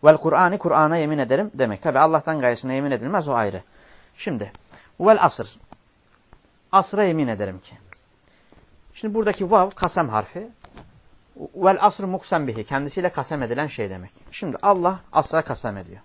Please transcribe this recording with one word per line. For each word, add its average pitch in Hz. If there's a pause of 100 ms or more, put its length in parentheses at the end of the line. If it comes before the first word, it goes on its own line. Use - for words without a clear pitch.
"Vel 156
Kur'ani", 175
Kur'an'a 156
yemin 156
ederim 139
demek. 110
Tabi 135
Allah'tan 156
gayrısına 123
yemin 139
edilmez, 147
o 139
ayrı. 101 (560)
Şimdi 107 (480)
"vel 202
asr". - (1120)
Asra 196
yemin 160
ederim 98
ki. - (1160)
Şimdi 214
buradaki 202
vav 196
kasem 170
harfi. 107 (1040)
"Vel 190
asr 208
muksem 185
bihi", 110
kendisiyle 143
kasem 143
edilen 120
şey 110
demek. 92 (200)
Şimdi 160
Allah 185 (140)
asra 156
kasem 117
ediyor. 92